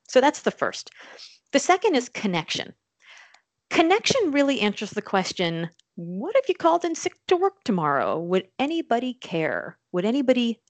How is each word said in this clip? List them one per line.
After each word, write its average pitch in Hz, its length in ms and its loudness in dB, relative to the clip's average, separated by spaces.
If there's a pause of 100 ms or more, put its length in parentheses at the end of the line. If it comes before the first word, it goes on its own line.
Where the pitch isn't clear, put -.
So 254 120 4
that's 285 220 2
the - 80 0
first. - 400 -6 (640)
The 277 60 2
second 370 360 2
is 247 160 -2
connection. - 640 -4 (960)
Connection 359 640 2
really 277 280 2
answers 208 300 -2
the - 100 -6
question, 170 680 -2 (240)
what 190 420 -6
if 523 140 2
you 359 40 -2
called 339 300 2
in 339 100 -2
sick - 200 -6 (140)
to 370 80 4
work 381 280 -2
tomorrow? 143 540 0
Would 180 300 -2 (100)
anybody 254 560 -2
care? 160 640 -4 (140)
Would 180 120 0
anybody 240 640 2